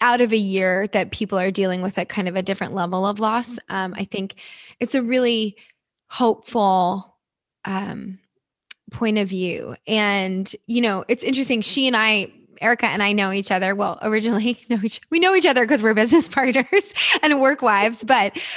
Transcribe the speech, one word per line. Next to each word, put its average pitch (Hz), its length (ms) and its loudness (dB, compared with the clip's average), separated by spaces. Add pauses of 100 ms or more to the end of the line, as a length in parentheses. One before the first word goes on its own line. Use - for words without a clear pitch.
out 240 220 2
of 220 100 2
a 220 60 4
year 190 500 0
that 175 220 -2
people 202 280 -4
are 190 120 0
dealing 185 320 -2
with 190 160 -6
a 185 80 -4
kind 185 220 -4
of 180 80 -4
a 190 60 0
different 190 320 -6
level 185 300 -2
of 202 140 -2
loss, 233 400 -2 (100)
um, 190 300 -6
I 196 60 -6
think 190 320 -8 (440)
it's 247 140 -2
a 262 80 0
really 233 540 0 (520)
hopeful, 196 1040 0 (520)
um, 190 540 -8 (720)
point 214 260 -2
of 196 100 -2
view. 180 460 -6 (120)
And, 196 640 -2 (160)
you 233 140 -2
know, 202 280 0
it's - 160 -2
interesting. 262 360 0
She 262 280 -2
and 240 80 2
I, 214 360 0 (300)
Erica 233 240 2
and 196 160 -2
I 202 100 2
know 196 200 0
each 196 180 -4
other. 190 240 0
Well, 196 260 -2
originally 220 640 -2
<laughs> 233 60 -6
know 233 120 0
each, - 180 -4 (100)
we 339 80 0
know 370 160 4
each 359 100 4
other 247 220 4
'cause 247 160 2
we're 220 100 4
business 233 360 4
<laughs> - 0 -
partners 262 380 2 (540)
and 294 200 4
work 269 220 2
wives, 220 420 2
but 220 340 2 (180)